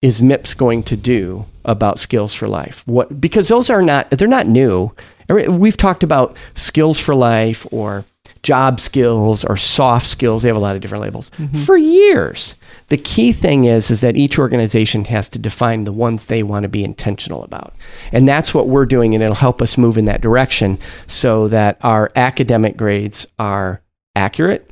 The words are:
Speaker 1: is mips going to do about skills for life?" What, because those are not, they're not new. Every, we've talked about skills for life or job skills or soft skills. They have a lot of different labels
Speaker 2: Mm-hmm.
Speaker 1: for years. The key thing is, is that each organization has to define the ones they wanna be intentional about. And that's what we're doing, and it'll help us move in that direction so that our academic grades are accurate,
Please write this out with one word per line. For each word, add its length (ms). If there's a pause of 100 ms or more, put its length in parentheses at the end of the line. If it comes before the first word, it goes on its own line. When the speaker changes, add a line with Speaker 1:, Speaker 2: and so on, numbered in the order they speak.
Speaker 1:
is 220
mips 340
going 240
to 160
do 480 (180)
about 360
skills 340
for 140
life?" 400
What, 340
because 260
those 220
are 140
not, 260
they're 180
not 200
new. 440 (380)
Every, 180
we've 300
talked 260
about 320 (200)
skills 440
for 160
life 560
or 320 (400)
job 380
skills 640
or 100
soft 520
skills. 340
They 80
have 80
a 20
lot 160
of 60
different 220
labels 260 (100)
Speaker 2:
Mm-hmm. 200
Speaker 1:
for 180
years. 760 (340)
The 80
key 340
thing 340
is, 260
is 100
that 160
each 200
organization 680
has 240
to 100
define 460
the 80
ones 320
they 180
wanna 240
be 160
intentional 600
about. 300 (380)
And 160
that's 260
what 140
we're 200
doing, 260
and 100
it'll 120
help 260
us 160
move 200
in 80
that 160
direction 580 (280)
so 420
that 320
our 360
academic 580
grades 500 (140)
are 400 (360)
accurate, 560